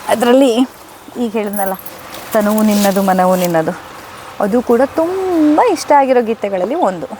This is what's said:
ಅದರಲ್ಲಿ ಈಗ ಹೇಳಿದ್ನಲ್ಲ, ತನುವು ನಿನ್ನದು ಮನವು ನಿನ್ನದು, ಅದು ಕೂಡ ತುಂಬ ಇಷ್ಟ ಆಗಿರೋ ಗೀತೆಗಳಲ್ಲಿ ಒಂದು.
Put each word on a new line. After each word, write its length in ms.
ಅದರಲ್ಲಿ 440
ಈಗ 140
ಹೇಳಿದ್ನಲ್ಲ, 400
ತನುವು 280
ನಿನ್ನದು 420
ಮನವು 320
ನಿನ್ನದು, 360
ಅದು 220
ಕೂಡ 200
ತುಂಬ 680
ಇಷ್ಟ 200
ಆಗಿರೋ 300
ಗೀತೆಗಳಲ್ಲಿ 540
ಒಂದು. 320